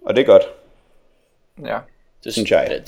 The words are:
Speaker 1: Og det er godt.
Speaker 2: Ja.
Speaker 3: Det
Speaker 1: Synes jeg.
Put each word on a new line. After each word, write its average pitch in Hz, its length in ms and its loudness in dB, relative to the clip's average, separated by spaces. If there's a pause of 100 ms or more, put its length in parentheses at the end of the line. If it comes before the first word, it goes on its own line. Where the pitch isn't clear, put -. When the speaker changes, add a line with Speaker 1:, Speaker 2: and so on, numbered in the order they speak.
Speaker 1:
Og 101 100 -6
det 123 60 2
er 143 40 -4
godt. 190 160 6 (1200)
Speaker 2:
Ja. 110 120 -8 (460)
Speaker 3:
Det 113 100 -14
Speaker 1:
Synes 110 180 -6
jeg. - 360 -2